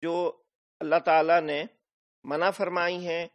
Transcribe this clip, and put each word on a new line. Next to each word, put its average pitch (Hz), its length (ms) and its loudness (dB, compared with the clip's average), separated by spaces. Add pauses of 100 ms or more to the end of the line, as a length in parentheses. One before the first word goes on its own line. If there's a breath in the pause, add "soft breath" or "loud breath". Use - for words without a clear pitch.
जो 170 120 -2 (640)
अल्लाह 156 180 2
ताला 160 420 4
ने 151 280 -4 (580)
मना 156 240 0
फरमाई 180 500 -2
हैं 170 340 -6